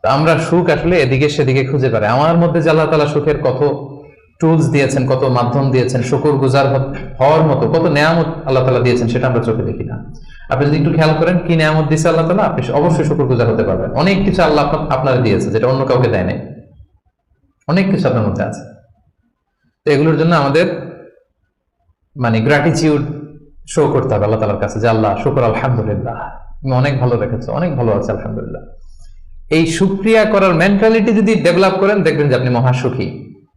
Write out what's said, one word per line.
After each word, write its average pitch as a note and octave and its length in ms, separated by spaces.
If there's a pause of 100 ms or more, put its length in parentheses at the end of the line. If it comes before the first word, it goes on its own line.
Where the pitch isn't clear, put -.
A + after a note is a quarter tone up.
তো E3 80
আমরা D#3 280
সুখ E3+ 320
আসলে D#3+ 320
এদিকে C3+ 260
সেদিকে C3+ 360
খুঁজে C3 240
বেড়াই। G#2 220
আমার D3+ 260
মধ্যে E3+ 260
যে D#3+ 80
আল্লাহ D#3 160
তাআলা D3+ 200
সুখের D3 360
কত C#3+ 460 (520)
টুলস D#3+ 280
দিয়েছেন, C3+ 380
কত B2+ 180
মাধ্যম B2+ 460
দিয়েছেন, B2+ 320
শুকর D3 300
গুজার C3+ 340
হ-, C3 280 (240)
হওয়ার D#3 240
মতো D3 260
কত D#3+ 220
নেয়ামত D#3 360 (200)
আল্লাহ C3 180
তাআলা B2+ 160
দিয়েছেন, A#2+ 280
সেটা B2+ 180
আমরা A#2 160
চোখে A2+ 200
দেখি - 220
না। - 280 (380)
আপনি C#3 160
যদি D3+ 120
একটু D#3+ 140
খেয়াল D#3+ 260
করেন E3+ 200
কি E3 180
নেয়ামত D#3 320
দিয়েছে D#3 200
আল্লাহ E3 180
তাআলা, F#3+ 160
আপনি - 300
অবশ্যই D#3 320
শুকর D3 200
গুজার A#2 300
হতে A2 80
পারবেন। F#2 280
অনেক F#3+ 340
কিছু F#3 180
আল্লাহ D3 220
আপনা-, D3+ 260
আপনার B2+ 320
দিয়েছে G2+ 280
যেটা A2 160
অন্য C3+ 180
কাউকে B2 240
দেয় F#2 160
নাই, - 160 (1300)
অনেক F#3+ 220
কিছু - 180
আপনার A2+ 200
মধ্যে F#2+ 140
আছে। - 180 (1200)
তো D3 60
এগুলোর D#3 280
জন্য E3 160
আমাদের D#3 580 (1200)
মানে A2+ 240
গ্র্যাটিটিউড D3 600 (680)
শো D3+ 240
করতে - 220
হবে G2+ 100
আল্লাহ G#2+ 160
তাআলার G2+ 200
কাছে G#2 200
যে, A#2 80
"আল্লাহ G#2+ 340
শুকর, C#3+ 200
আলহামদুলিল্লাহ, A2 720 (480)
তুমি C3 120
অনেক C3 260
ভালো A#2+ 160
রেখেছো, A2 360
অনেক D3+ 240
ভালো A2+ 220
আছে - 140
আলহামদুলিল্লাহ।" - 500 (840)
এই D#3+ 220
শুকরিয়া G3 580
করার G3 300
মেন্টালিটি G#3 580
যদি G#3+ 220
ডেভেলপ F#3 460
করেন, G3+ 220
দেখবেন D3 260
যে B2+ 60
আপনি B2 140
মহা B2 240
সুখী - 600 (220)